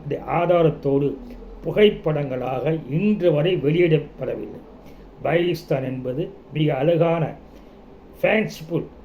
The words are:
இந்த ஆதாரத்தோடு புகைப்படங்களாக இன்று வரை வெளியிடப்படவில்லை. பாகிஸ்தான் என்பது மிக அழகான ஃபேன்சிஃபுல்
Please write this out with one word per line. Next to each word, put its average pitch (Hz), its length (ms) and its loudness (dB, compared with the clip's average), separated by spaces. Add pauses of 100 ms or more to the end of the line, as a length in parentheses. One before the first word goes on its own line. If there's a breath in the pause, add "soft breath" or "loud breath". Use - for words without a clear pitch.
இந்த 139 240 -6
ஆதாரத்தோடு 151 880 2 (500 loud breath)
புகைப்படங்களாக 147 1120 0 (100)
இன்று 180 420 2
வரை 160 240 2
வெளியிடப்படவில்லை. 143 1040 0 (640 loud breath)
பாகிஸ்தான் 160 640 0
என்பது 127 460 -6 (240)
மிக 147 220 0
அழகான 160 580 2 (880 loud breath)
ஃபேன்சிஃபுல் 175 640 -2 (220)